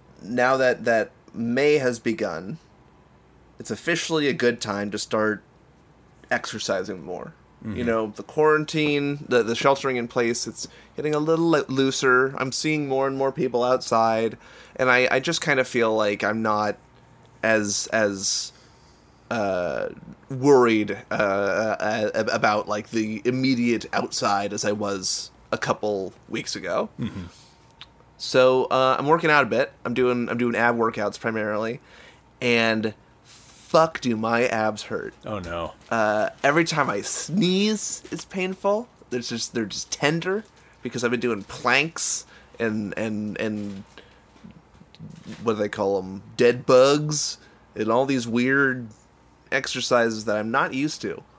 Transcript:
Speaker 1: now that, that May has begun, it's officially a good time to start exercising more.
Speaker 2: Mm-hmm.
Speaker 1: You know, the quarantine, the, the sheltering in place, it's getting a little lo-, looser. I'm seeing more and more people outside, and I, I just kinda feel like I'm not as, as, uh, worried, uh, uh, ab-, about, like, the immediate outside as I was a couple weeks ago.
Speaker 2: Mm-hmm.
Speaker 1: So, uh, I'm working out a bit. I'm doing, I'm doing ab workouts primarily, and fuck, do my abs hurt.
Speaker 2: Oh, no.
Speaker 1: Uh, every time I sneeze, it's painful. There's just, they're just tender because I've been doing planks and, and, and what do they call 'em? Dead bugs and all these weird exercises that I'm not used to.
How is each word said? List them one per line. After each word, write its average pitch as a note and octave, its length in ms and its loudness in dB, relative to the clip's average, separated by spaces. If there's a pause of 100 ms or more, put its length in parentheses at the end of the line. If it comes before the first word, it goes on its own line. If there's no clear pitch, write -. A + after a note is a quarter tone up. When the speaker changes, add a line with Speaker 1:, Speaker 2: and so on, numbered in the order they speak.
(220)
Speaker 1:
now B2 360 2
that, B2 280 2
that A2+ 260 2 (220)
May B2+ 440 2
has B2+ 220 0
begun, G#2 580 -4 (1000)
it's - 120 -10
officially D#3+ 560 -2
a B2+ 60 2
good A#2+ 260 0
time G2+ 320 -4
to G#2+ 60 -4
start G#2+ 460 -2 (880)
exercising G2 720 -4
more. - 300 -12 (280)
Speaker 2:
Mm-hmm. G#2+ 140 -8
Speaker 1:
You B2 80 -4
know, A2+ 220 0
the G#2 160 -12
quarantine, D3+ 1040 0
the, B2 120 4
the A2+ 140 -2
sheltering C3+ 400 2
in A#2+ 140 -4
place, A#2+ 380 0
it's - 200 -10 (300)
getting D3+ 180 -2
a D3 40 0
little E3 260 2
lo-, D#3+ 240 4
looser. C3+ 680 2
I'm C3 140 -4
seeing D3+ 380 -2
more C3+ 180 0
and C3+ 100 -4
more C3+ 140 0
people B2 320 0
outside, A2+ 760 2 (380)
and B2+ 160 2
I, B2 180 6
I B2+ 120 2
just E3 200 -4
kinda C3+ 220 2
feel A2+ 320 2
like G#2 300 0
I'm A2 160 -2
not G#2+ 340 0 (680)
as, G#2+ 520 0
as, G2+ 580 0 (800)
uh, F2+ 580 -2 (400)
worried, B2 600 6 (180)
uh, - 40 -4
uh, G#2 1000 0
ab-, A2 200 -2
about, G#2+ 340 0
like, G#2+ 220 -6
the A2 340 -2
immediate B2 720 0
outside G2+ 580 -2
as G#2+ 140 -6
I G#2 80 0
was G2+ 580 -4 (180)
a A#2+ 80 -2
couple G2 540 -4 (160)
weeks - 300 -8
ago. G#2 320 -4 (100)
Speaker 2:
Mm-hmm. G2 280 -8 (880)
Speaker 1:
So, C3 480 4
uh, C3 340 2
I'm C#3 80 -2
working D#3+ 220 4
out D3 140 6
a B2 40 0
bit. B2 240 0 (140)
I'm B2+ 80 -4
doing, B2 340 2
I'm A#2+ 100 -4
doing A#2+ 180 0
ab A#2 200 4
workouts A2+ 420 -2
primarily, A2 640 -4 (600)
and A2+ 520 2 (300)
fuck, - 800 0
do A#2 140 0
my A#2 300 2
abs A2 380 -2
hurt. - 320 -8 (100)
Speaker 2:
Oh, G#2+ 140 -6
no. E2+ 340 -8 (160)
Speaker 1:
Uh, G#2+ 400 2 (140)
every D3+ 200 4
time D3+ 280 0
I G2+ 100 -4
sneeze, F#3+ 1120 0
it's F#3+ 120 -8
painful. G3 640 -4 (220)
There's B2 200 -6
just, A#2 260 -6
they're A#2 100 0
just - 260 -10
tender E3+ 520 0 (400)
because A#2+ 200 -4
I've A#2+ 60 0
been A#2+ 100 0
doing A2+ 220 -2
planks - 840 -2 (320)
and, G#2+ 360 -2
and, G#2+ 460 -4
and G#2 420 -6 (1600)
what A2 120 0
do G#2 60 -4
they G#2 100 -2
call G2 280 0
'em? F#2+ 240 -8 (160)
Dead B2 300 2
bugs C#3+ 720 4 (360)
and G#2+ 140 -2
all B2 160 4
these C3 220 -2
weird B2+ 640 0 (600)
exercises A#2+ 720 0
that G#2+ 120 0
I'm G#2+ 140 -4
not C3+ 240 0
used D3 260 -2
to. F#2+ 220 -6 (160)